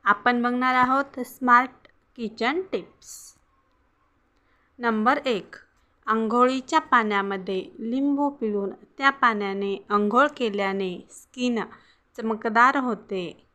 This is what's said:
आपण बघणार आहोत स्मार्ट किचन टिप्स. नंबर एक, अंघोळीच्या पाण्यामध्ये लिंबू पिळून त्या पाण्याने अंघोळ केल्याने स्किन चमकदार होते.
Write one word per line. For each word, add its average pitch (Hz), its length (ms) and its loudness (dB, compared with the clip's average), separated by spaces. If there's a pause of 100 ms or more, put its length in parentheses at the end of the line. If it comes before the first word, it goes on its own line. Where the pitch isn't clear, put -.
आपण 240 380 2
बघणार 247 320 0
आहोत 262 460 0
स्मार्ट 247 680 0 (280)
किचन 240 460 -4 (100)
टिप्स. - 640 -12 (1400)
नंबर 233 380 2
एक, 247 380 -4 (520)
अंघोळीच्या 247 720 2
पाण्यामध्ये 196 1000 0
लिंबू 277 520 0
पिळून 208 400 -4 (280)
त्या 277 120 4
पाण्याने 202 800 -2
अंघोळ 208 360 4 (100)
केल्याने 196 760 -4
स्किन 247 480 -4 (580)
चमकदार 226 600 2
होते. 202 800 -6